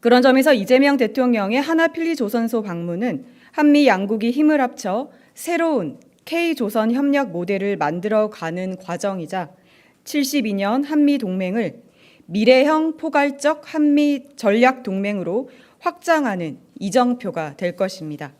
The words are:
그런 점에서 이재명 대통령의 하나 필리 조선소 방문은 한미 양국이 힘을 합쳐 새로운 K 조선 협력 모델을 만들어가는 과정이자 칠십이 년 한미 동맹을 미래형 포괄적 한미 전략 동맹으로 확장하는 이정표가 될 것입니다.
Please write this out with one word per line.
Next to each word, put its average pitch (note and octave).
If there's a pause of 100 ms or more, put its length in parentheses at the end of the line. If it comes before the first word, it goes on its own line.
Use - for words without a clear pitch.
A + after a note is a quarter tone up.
그런 A#3+
점에서 C4+
이재명 C4
대통령의 A#3
하나 D#4+
필리 E4
조선소 A3+
방문은 F3 (160)
한미 D4
양국이 G#3
힘을 D4+
합쳐 B3 (220)
새로운 D#4+ (280)
K E4
조선 A3
협력 C#4
모델을 F#3+
만들어가는 F#3
과정이자 F3+ (540)
칠십이 C4+
년 G3+
한미 C#4+
동맹을 F#3+ (440)
미래형 C#4+
포괄적 C#4+
한미 D4 (100)
전략 A#3+
동맹으로 G3 (300)
확장하는 C#4 (200)
이정표가 G3
될 F3
것입니다. D#3